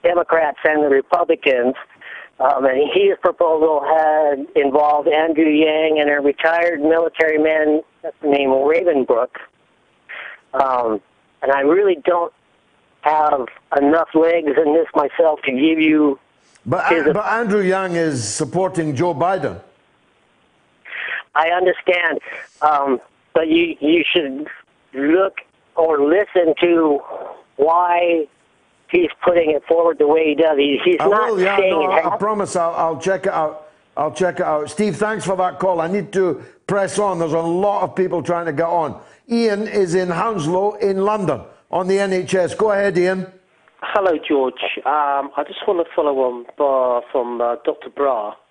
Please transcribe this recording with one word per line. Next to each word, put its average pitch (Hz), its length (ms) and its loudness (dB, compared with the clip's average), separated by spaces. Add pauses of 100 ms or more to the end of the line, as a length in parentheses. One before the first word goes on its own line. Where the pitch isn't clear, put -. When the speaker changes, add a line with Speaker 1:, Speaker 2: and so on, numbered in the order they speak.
Speaker 1:
Democrats 165 600 0
and 151 180 2
the 147 60 2
Republicans. 139 880 0 (640)
Um, 135 260 2
and 135 260 2
his 196 300 2
proposal 160 640 2
had 151 600 2 (100)
involved 147 500 2
Andrew 156 420 2
Yang 156 520 2
and 147 100 2
a 143 100 0
retired 165 600 0
military 160 580 0
man 156 440 2 (420)
named 143 280 2
Ravenbrook. 139 760 2 (1300)
Um, 123 380 -2 (420)
and 135 100 0
I 139 80 0
really 175 440 2
don't 170 280 -2 (680)
have 147 440 0 (300)
enough 147 380 2
legs 160 380 2 (120)
in 147 100 2
this 160 200 2
myself 151 500 0
to 139 80 -4
give 160 260 2
you 151 400 2 (460)
Speaker 2:
But, - 280 -2
Speaker 1:
his 160 140 2
Speaker 2:
An-, 156 60 2
but 208 140 -2
Andrew 208 360 0
Yang 190 340 0
is 160 200 0 (100)
supporting 165 720 -4
Joe 175 180 0
Biden. 143 460 -2 (1700)
Speaker 1:
I 160 160 0
understand, 175 680 0 (420)
um, 139 380 0 (340)
but 160 140 2
you, 165 320 0
you 160 300 2
should 147 360 -4 (480)
look 165 400 0 (420)
or 160 260 2
listen 165 580 2
to 165 400 2 (560)
why 170 680 2 (640)
he's 170 200 2 (120)
putting 170 280 2
it 147 160 0
forward 165 320 2
the 151 80 4
way 156 240 4
he 151 40 0
does. 156 220 2
He, 143 260 2
he's 180 180 2
Speaker 2:
I 156 80 2
Speaker 1:
not 214 240 2
Speaker 2:
will, 190 80 -2
yeah, 196 180 2
Speaker 1:
saying 190 120 2
Speaker 2:
no, 160 200 0
Speaker 1:
it - 40 -
Speaker 2:
I, 156 60 4
I 175 100 0
Speaker 1:
has 202 80 -4
Speaker 2:
promise 202 380 -2
I'll, 170 180 -2
I'll 165 260 -2
check 190 260 -2
it 196 60 -2
out. 156 360 -4 (300)
I'll 147 140 -2
check 180 280 -2
it 170 60 0
out. 151 240 -2
Steve, 202 260 -2
thanks 208 300 -4
for 185 100 -2
that 180 220 -2
call. 180 220 0
I 160 80 -2
need 185 260 -4
to 180 280 0 (240)
press 196 320 -2
on. 196 200 -2
There's 165 140 -2
a 165 80 0
lot 180 420 -2
of 175 120 -6
people 175 280 -2
trying 170 240 -4
to 160 60 -4
get 156 140 -2
on. 160 340 -4 (300)
Ian 214 380 0
is 190 260 0
in 185 140 0
Hounslow 185 680 -2
in 196 280 0
London 190 360 -2 (300)
on 180 180 -2
the 196 100 2
N 196 140 0
H 185 220 -2
S. 180 200 0
Go 214 180 0
ahead, 202 240 0
Ian. 180 300 0 (540)
Speaker 3:
Hello, 190 360 0 (100)
George. 131 360 -2 (220)
Um, 139 520 -2
I 147 100 -4
just - 200 -10
want 175 200 0
to - 80 -20
follow 147 260 0
on, 123 240 -2 (140)
uh, 131 420 2 (120)
from, 120 280 -4
uh, 120 240 0
Doctor - 260 -4
Bra. 120 440 -2 (160)